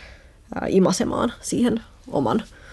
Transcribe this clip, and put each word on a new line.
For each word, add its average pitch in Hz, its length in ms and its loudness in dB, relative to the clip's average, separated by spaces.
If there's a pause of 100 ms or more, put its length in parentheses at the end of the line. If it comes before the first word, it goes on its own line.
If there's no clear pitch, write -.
(560)
ää, - 140 0
imasemaan 190 720 2
siihen 233 400 0 (260)
oman 143 360 0 (300)